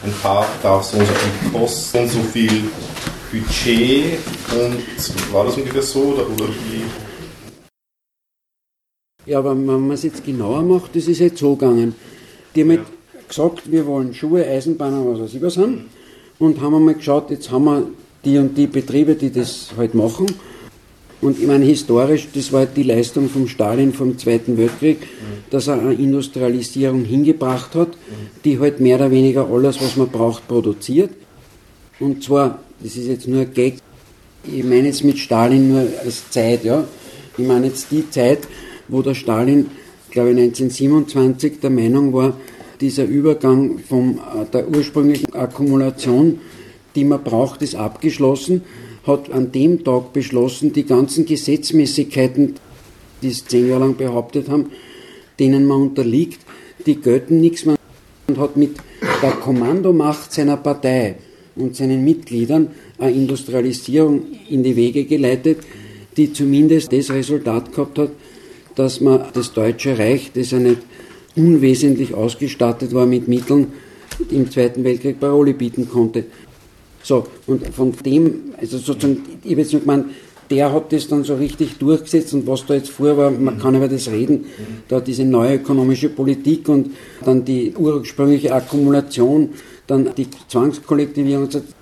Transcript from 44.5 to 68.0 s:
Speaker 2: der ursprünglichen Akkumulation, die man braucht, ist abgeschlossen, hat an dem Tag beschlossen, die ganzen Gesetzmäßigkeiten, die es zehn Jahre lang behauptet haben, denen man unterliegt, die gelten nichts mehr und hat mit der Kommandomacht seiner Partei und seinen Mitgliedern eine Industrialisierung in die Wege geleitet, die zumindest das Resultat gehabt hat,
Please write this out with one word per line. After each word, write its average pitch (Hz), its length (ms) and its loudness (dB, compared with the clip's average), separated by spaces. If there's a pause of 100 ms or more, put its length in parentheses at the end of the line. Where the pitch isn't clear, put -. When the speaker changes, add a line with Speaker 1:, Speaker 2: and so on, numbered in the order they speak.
Speaker 2:
der 127 160 -2
ursprünglichen 147 680 0
Akkumulation, 135 1040 2 (560)
die 143 80 2
man 143 180 0
braucht, 127 400 -2
ist - 140 -6
abgeschlossen, 139 840 0 (440)
hat 143 260 -2
an 127 200 -2
dem 160 320 2
Tag 127 280 0
beschlossen, 131 600 -2
die 147 120 -2
ganzen 135 400 2
Gesetzmäßigkeiten, 139 1300 0 (680)
die 131 60 -4
es 120 180 -8
zehn 123 220 2
Jahre 127 120 2
lang 131 160 2
behauptet 123 520 -4
haben, 143 180 0 (760)
denen 139 260 4
man 139 160 4
unterliegt, 135 580 0 (460)
die 147 140 2
gelten 131 400 2
nichts 165 240 2
mehr 151 120 2 (520)
und 135 100 -2
hat 143 180 -2
mit 147 200 2 (460)
der 135 100 2
Kommandomacht 151 1000 0
seiner 143 240 0
Partei 127 600 -2 (400)
und 127 200 -6
seinen 131 280 0
Mitgliedern 147 640 0 (300)
eine 127 140 0
Industrialisierung 131 1120 0 (260)
in 131 140 0
die 123 140 2
Wege 120 280 2
geleitet, 139 540 0 (580)
die 147 160 2
zumindest 147 600 2
das 135 180 0
Resultat 131 640 -4
gehabt 143 260 -6
hat, 147 120 0 (680)